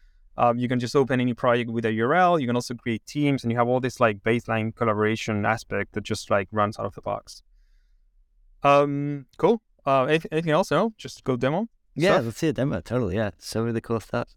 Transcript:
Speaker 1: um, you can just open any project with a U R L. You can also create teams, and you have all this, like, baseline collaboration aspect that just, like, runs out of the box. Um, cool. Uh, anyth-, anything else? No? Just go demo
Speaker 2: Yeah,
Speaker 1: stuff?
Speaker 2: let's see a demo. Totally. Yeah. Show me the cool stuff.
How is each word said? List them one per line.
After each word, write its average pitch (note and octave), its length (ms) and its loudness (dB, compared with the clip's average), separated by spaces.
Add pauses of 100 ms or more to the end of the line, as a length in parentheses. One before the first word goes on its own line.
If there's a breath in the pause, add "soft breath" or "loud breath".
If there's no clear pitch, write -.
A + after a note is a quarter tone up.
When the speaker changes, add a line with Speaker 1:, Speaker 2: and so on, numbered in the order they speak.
(360)
Speaker 1:
um, A#2+ 220 2
you B2 100 -2
can B2 100 0
just A#2+ 160 -6
open C3 260 2
any B2 140 0
project A#2+ 360 0
with A2+ 140 -4
a A2 80 2
U A2 140 0
R C#3+ 80 2
L. F3 240 4
You C3+ 80 -2
can A#2+ 100 0
also B2 180 -4
create A#2 320 -4
teams, C#3+ 360 0
and A#2 80 -2
you A#2 80 0
have A#2+ 100 4
all B2+ 120 2
this, B2 200 -4
like, G#2+ 220 2
baseline A2+ 520 -2
collaboration G#2+ 720 0
aspect G#2 460 -4
that G#2+ 120 -6
just, - 260 -6
like, G2+ 220 2
runs G#2+ 260 -2
out A2 80 -6
of G2+ 80 -8
the - 80 -18
box. - 400 -8 (1200)
Um, C#3+ 640 2 (120)
cool. G#3+ 240 2 (240)
Uh, C3+ 180 4
anyth-, D#3 260 0
anything D#3+ 220 -2
else? F3 180 2
No? G3+ 280 2
Just - 260 -16
go C3 120 0
demo D3+ 320 0 (260)
Speaker 2:
Yeah, F#3 200 4
Speaker 1:
stuff? C#3 120 2
Speaker 2:
let's A#2 120 -8
see E3 100 0
a C#3+ 40 0
demo. B2 280 -2
Totally. G#2+ 360 -4
Yeah. G#2+ 140 -2 (120)
Show A2 220 -4
me A#2 80 -2
the A2 80 -4
cool A2+ 200 -4
stuff. - 360 -6